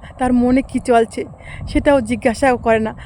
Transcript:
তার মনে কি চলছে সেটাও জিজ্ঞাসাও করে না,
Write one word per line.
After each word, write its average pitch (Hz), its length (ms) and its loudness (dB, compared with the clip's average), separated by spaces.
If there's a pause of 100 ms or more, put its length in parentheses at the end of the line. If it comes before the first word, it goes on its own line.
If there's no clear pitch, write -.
(180)
তার 254 160 0
মনে 247 280 2
কি 262 180 -4
চলছে 233 420 2 (460)
সেটাও 285 340 2
জিজ্ঞাসাও 240 560 0
করে 226 220 2
না, 220 120 -4 (140)